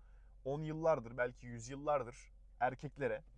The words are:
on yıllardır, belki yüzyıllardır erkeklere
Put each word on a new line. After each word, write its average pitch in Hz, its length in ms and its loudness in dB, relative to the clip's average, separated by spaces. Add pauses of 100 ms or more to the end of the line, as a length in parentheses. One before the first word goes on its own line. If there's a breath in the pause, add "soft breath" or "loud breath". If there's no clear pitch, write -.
(440 soft breath)
on 143 180 -2
yıllardır, 156 560 2
belki 123 280 0
yüzyıllardır 123 840 -2 (280)
erkeklere 127 640 0 (160)